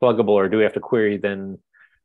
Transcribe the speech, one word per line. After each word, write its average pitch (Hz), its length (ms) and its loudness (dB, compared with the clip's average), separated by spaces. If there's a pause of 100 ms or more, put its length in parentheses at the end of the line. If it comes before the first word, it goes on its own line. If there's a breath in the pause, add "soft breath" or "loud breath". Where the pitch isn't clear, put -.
pluggable, 113 280 2
or 98 180 4
do 107 80 -2
we 107 80 4
have 101 80 0
to - 80 -4
query 107 360 0
then 98 400 -6 (480 soft breath)